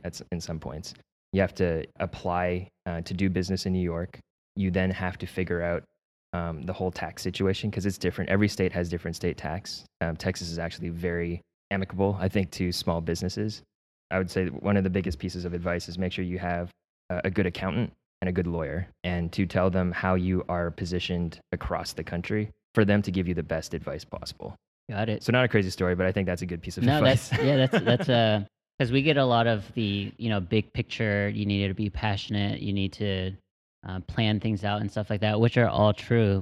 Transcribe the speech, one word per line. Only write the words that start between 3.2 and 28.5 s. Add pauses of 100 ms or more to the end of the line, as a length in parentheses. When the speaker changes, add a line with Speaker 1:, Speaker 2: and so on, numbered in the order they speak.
Speaker 1:
business
in
New
York. (380)
You
then
have
to
figure
out, (520)
um,
the
whole
tax
situation
'cause
it's
different.
Every
state
has
different
state
tax. (160)
Um,
Texas
is
actually
very (280)
amicable,
I
think,
to
small
businesses. (480)
I
would
say
one
of
the
biggest
pieces
of
advice
is
make
sure
you
have (400)
a,
a
good
accountant (300)
and
a
good
lawyer, (160)
and
to
tell
them
how
you
are
positioned (140)
across
the
country (240)
for
them
to
give
you
the
best
advice
possible. (360)
Speaker 2:
Got
it.
Speaker 1:
So
not
a
crazy
story,
but
I
think
that's
a
good
piece
of
Speaker 2:
No,
Speaker 1:
advice.
Speaker 2:
that's,
yeah, (100)
that's,
Speaker 1:
<laughs>
Speaker 2:
that's,
uh, (340)